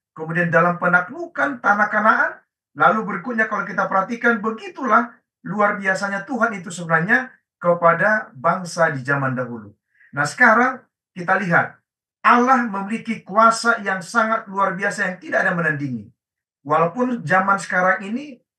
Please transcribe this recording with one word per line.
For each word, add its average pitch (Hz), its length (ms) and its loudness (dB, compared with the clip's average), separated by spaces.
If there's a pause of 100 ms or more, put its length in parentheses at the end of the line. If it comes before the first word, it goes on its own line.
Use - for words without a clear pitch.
(120)
kemudian 165 400 -4
dalam 170 300 2
penaklukan 262 840 -2
tanah 208 240 2
Kanaan, 240 440 2 (440)
lalu 185 300 2
berikutnya 220 400 -2
kalau 196 180 -4
kita 190 220 -4
perhatikan, 220 560 0
begitulah 233 720 -2 (320)
luar 202 320 0
biasanya 196 480 -4
Tuhan 226 320 -2
itu 180 160 -12
sebenarnya 175 560 -2 (320)
kepada 175 720 2
bangsa 165 560 -2
di 135 160 -6
zaman 131 320 -2
dahulu. 117 320 -8 (400)
Nah, 143 160 -4
sekarang 240 560 4 (320)
kita 185 240 -2
lihat, 175 400 0 (480)
Allah 240 400 4
memiliki 202 560 -6
kuasa 226 640 2
yang 190 160 -2
sangat 226 480 -2
luar 190 240 0
biasa 202 320 -4
yang 185 160 -6
tidak - 240 0
ada 185 80 0
menandingi. 143 560 -4 (560)
Walaupun 170 560 0
zaman 185 400 2
sekarang 185 480 0
ini 277 320 -8 (180)